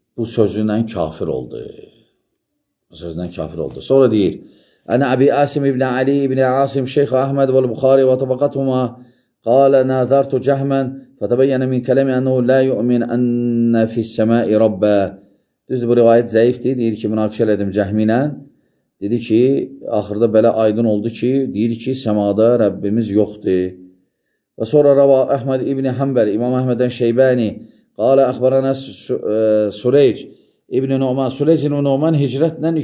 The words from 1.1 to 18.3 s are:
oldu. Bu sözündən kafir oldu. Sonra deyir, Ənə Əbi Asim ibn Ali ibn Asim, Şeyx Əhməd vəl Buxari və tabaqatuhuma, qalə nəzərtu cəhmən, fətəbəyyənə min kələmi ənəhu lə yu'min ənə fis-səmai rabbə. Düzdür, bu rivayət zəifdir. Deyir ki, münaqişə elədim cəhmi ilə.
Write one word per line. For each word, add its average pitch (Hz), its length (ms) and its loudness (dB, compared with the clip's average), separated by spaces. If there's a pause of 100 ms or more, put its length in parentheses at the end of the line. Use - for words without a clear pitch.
oldu. 64 360 -8 (1300)
Bu - 20 -20
sözündən 85 380 -10
kafir 80 320 -8
oldu. 65 180 -12
Sonra 135 240 4
deyir, 104 320 0 (480)
Ənə 131 220 0
Əbi 131 240 2
Asim 143 320 0
ibn 131 160 0
Ali 131 400 0
ibn 131 240 -2
Asim, 135 400 0
Şeyx 131 240 0
Əhməd 135 400 0
vəl 131 160 2
Buxari 131 400 2
və 127 160 2
tabaqatuhuma, 135 600 -2 (640)
qalə 135 360 4
nəzərtu 131 560 0
cəhmən, 135 540 -2 (260)
fətəbəyyənə 127 480 0
min 127 160 -2
kələmi 131 320 0
ənəhu 131 320 0
lə 131 220 4
yu'min 120 480 0
ənə 120 760 0
fis-səmai 117 560 0 (160)
rabbə. 104 360 0 (680)
Düzdür, 120 240 -4
bu 120 80 4
rivayət 117 380 4
zəifdir. 123 420 0
Deyir 113 240 -2
ki, 110 80 -4
münaqişə 110 380 -2
elədim 101 260 -2
cəhmi 104 320 0
ilə. 117 140 0 (840)